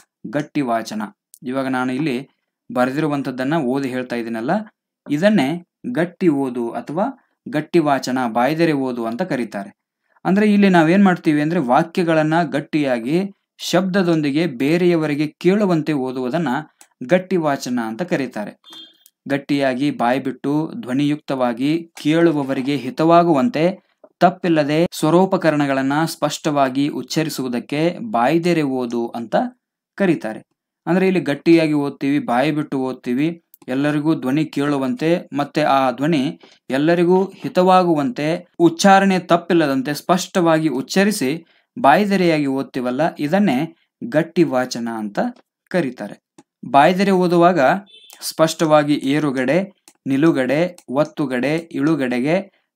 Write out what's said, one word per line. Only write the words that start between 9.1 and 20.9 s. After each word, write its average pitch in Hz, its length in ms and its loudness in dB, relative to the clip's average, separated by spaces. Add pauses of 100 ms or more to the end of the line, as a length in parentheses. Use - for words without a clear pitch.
ಕರೀತಾರೆ. 110 540 -8 (480)
ಅಂದ್ರೆ 208 280 2
ಇಲ್ಲಿ 202 160 6
ನಾವೇನ್ 180 360 4
ಮಾಡ್ತೀವಿ 170 380 2
ಅಂದ್ರೆ 165 180 -2
ವಾಕ್ಯಗಳನ್ನ 160 840 2
ಗಟ್ಟಿಯಾಗಿ 147 920 -2 (260)
ಶಬ್ದದೊಂದಿಗೆ 170 880 0
ಬೇರೆಯವರಿಗೆ 156 800 0
ಕೇಳುವಂತೆ 175 640 0
ಓದುವುದನ್ನ 131 560 -2 (560)
ಗಟ್ಟಿ 180 320 -4
ವಾಚನ 139 440 -4
ಅಂತ 110 220 -8
ಕರೀತಾರೆ. 123 500 -6 (760)
ಗಟ್ಟಿಯಾಗಿ 139 640 -2
ಬಾಯಿ 123 300 0
ಬಿಟ್ಟು 139 600 -4
ಧ್ವನಿಯುಕ್ತವಾಗಿ 139 1120 -2 (100)